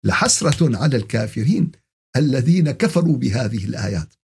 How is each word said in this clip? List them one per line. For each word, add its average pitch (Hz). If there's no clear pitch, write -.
لحسرة 156
على 135
الكافرين 113
الذين 147
كفروا 165
بهذه 113
الآيات 98